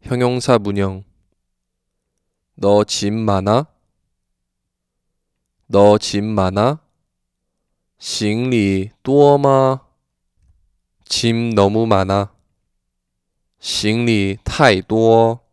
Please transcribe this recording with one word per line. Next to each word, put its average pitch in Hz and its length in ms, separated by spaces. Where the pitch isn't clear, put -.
형용사 123 580
문형. 98 460
"너 101 260
짐 104 320
많아?" 107 540
"너 104 280
짐 104 280
많아?" 107 560
"行李多吗?" 131 1900
"짐 117 480
너무 104 320
많아." 98 480
"行李太多." 113 1900